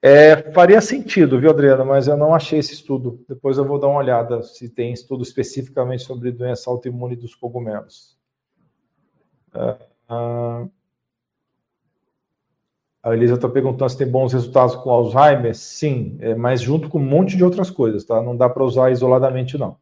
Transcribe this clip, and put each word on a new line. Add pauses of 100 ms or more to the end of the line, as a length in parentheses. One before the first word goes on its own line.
é,
faria
sentido,
viu,
Adriana?
Mas
eu
não
achei
esse
estudo.
Depois
eu
vou
dar
uma
olhada
se
tem
estudo
especificamente
sobre
doença
autoimune
dos
cogumelos. (1400)
É, (300)
ah, (2250)
a
Elisa
tá
perguntando
se
tem
bons
resultados
com
Alzheimer.
Sim,
é,
mas
junto
com
um
monte
de
outras
coisas,
tá?
Não
dá
pra
usar
isoladamente,
não.